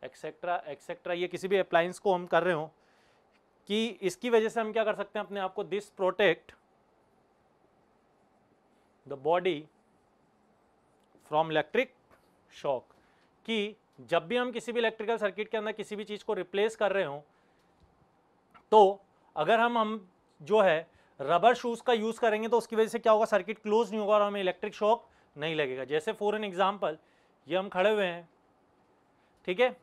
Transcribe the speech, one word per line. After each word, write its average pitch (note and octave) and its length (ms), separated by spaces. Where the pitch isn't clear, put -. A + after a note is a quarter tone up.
एटसेटरा, D#3 640
एटसेटरा। E3 480
ये F3 120
किसी F3 200
भी G3 120
अप्लायंस F3 400
को G3+ 140
हम F3+ 140
कर E3+ 160
रहे F3+ 100
हो D#3 160
कि A3 160
इसकी G3 260
वजह A3+ 200
से A3+ 120
हम G#3+ 120
क्या A3 100
कर G#3 120
सकते G3+ 240
हैं G3+ 60
अपने G3+ 140
आप F#3+ 140
को, G#3 120
this F#3+ 300
protect F#3 600
the C3+ 160
body F3 360
from D#3 200
electric D#3 480
shock, C3+ 300
कि G#3+ 300
जब D#3+ 260
भी A#3+ 100
हम B3 140
किसी A#3 200
भी A#3 80
इलेक्ट्रिकल A3 380
सर्किट G#3 320
के A3+ 80
अंदर G#3+ 140
किसी G#3+ 240
भी G#3 80
चीज़ G#3 220
को A3 80
रिप्लेस G3 420
कर G3+ 160
रहे F#3+ 120
हों C#3+ 160
तो G3+ 280
अगर F#3 240
हम, A#3+ 180
हम G#3+ 300
जो F#3+ 200
है E3 260
रबर E3+ 360
शूज़ A#3 280
का B3 100
यूज़ A3 260
करेंगे A3 280
तो A#3 100
उसकी - 180
वजह A3 120
से A3+ 120
क्या A3 140
होगा, G#3+ 120
सर्किट G3+ 340
क्लोज G#3+ 320
नहीं A3 80
होगा G#3 160
और G#3 60
हमें G3+ 200
इलेक्ट्रिक F#3 340
शॉक A3 300
नहीं D#3 200
लगेगा। C3 300
जैसे D3+ 280
for G#3 200
an G#3+ 120
example F#3+ 500
ये D#3 100
हम F#3+ 120
खड़े F#3 220
हुए G#3 140
हैं, F3 220
ठीक F3+ 120
है B3 100